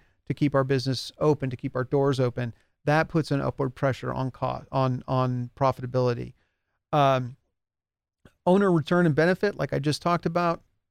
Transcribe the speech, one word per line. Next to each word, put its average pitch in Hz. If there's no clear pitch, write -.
to 135
keep 143
our 139
business 131
open, 147
to 127
keep 135
our 127
doors 139
open, 123
that 156
puts 156
an 139
upward 131
pressure 131
on 127
co-, -
on, 131
on 127
profitability. 123
Um, 135
owner 190
return 175
and 151
benefit, 180
like 147
I 139
just 143
talked 175
about, 175